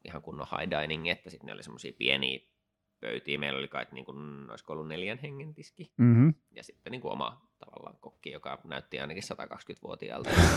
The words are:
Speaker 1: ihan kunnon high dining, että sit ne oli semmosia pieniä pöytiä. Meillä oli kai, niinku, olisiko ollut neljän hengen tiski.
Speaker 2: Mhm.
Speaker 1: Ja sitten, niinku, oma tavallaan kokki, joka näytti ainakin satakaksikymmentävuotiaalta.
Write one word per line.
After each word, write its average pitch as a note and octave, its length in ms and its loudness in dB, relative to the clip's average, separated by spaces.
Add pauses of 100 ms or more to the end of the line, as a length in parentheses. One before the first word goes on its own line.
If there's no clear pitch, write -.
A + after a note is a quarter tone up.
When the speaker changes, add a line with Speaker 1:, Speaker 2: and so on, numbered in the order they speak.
Speaker 1:
ihan D2+ 180 -12
kunnon D2 280 -10
high E2+ 200 -2
dining, D#2 400 -2
että - 200 -6
sit - 120 -18
ne - 100 -12
oli G1+ 100 -14
semmosia B1 360 -14
pieniä C2 420 2 (600)
pöytiä. B1 380 -4
Meillä C#2+ 200 -2
oli C2+ 100 -4
kai, C2 240 -8
niinku, C2+ 220 -12 (360)
olisiko - 220 -12
ollut D#2 160 -6
neljän F#2 300 -6
hengen D3 360 -12
tiski. - 420 -20
Speaker 2:
Mhm. A#2+ 320 10 (220)
Speaker 1:
Ja - 120 -16
sitten, - 280 -14
niinku, B2 180 -6
oma - 380 -6 (120)
tavallaan - 420 -16
kokki, - 300 -14
joka C2 340 -8
näytti C#2 360 -8
ainakin D2+ 220 -6
satakaksikymmentävuotiaalta. - 1080 -8 (260)